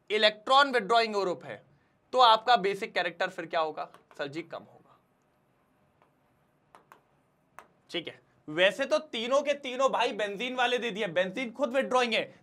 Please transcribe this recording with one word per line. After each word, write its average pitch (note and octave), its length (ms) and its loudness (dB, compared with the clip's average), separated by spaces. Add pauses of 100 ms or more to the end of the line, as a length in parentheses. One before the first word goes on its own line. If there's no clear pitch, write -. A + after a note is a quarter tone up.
(100)
इलेक्ट्रॉन G#3+ 640 4
विथड्रॉइंग A3+ 420 2
ग्रुप F3+ 300 -2
है A2+ 180 -14 (500)
तो B3+ 80 0
आपका A#3 380 6
बेसिक G3 360 -4
कैरेक्टर F3 360 -2
फिर F3 160 -10
क्या E3 140 -2
होगा D#3+ 280 -6 (300)
सर C#3+ 100 -6
जी? D#3 160 -10
कम C3 160 -12
होगा, - 380 -20 (3000)
ठीक E3+ 180 -6
है। - 120 -18 (280)
वैसे F#3+ 380 2
तो D4+ 140 0
तीनों B3+ 420 -2
के C#4+ 120 -2
तीनों C4 360 -2
भाई A3 220 0
बेंजीन G#3 440 -6
वाले B3 220 0
दे A3+ 120 -4
दिए, G#3 180 -4
बेंजीन F#3+ 440 -2
खुद C4 220 -4
विथड्रॉइंग B3 400 0
है F#3 80 0 (200)